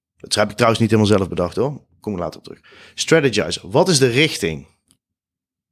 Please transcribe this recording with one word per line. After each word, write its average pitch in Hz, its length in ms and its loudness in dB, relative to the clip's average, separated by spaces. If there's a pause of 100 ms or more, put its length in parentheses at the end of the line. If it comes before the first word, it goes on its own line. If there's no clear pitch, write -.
(160)
Dat - 180 -10
heb 104 160 0
ik - 40 -16
trouwens 113 280 2
niet 110 80 0
helemaal 107 260 4
zelf 95 120 0
bedacht, 87 280 -4
hoor. 131 300 -4 (140)
Kom 107 120 -10
ik 92 60 -8
later 82 200 -8
op - 60 -20
terug. - 160 -20 (340)
Strategizen. 104 760 0
Wat 160 180 2
is 165 100 2
de 127 100 4
richting? 104 580 -2 (1040)